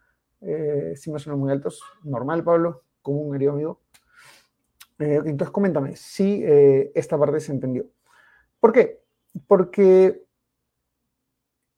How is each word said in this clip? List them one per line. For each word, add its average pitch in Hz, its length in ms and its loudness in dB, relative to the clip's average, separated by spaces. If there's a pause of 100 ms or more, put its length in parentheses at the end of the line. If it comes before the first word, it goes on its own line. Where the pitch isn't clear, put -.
(400)
Eh, 151 540 -6
sí - 140 -16
me 151 80 -8
suenan 143 220 -8
muy 135 120 -2
altos. 139 300 -6 (220)
Normal, 147 400 -6
Pablo. 170 400 0 (180)
Como 143 200 -6
un 147 100 -8
querido 139 220 -2
amigo. 151 280 -8 (1160)
Eh, 147 260 0
entonces, 151 240 -6
coméntame 185 460 -2
si, - 500 -4
eh, 139 480 6
esta 160 240 -4
parte 147 220 0
se 147 120 -10
entendió. 127 360 -6 (720)
¿Por 220 120 4
qué? - 320 0 (440)
Porque, 185 760 4 (1500)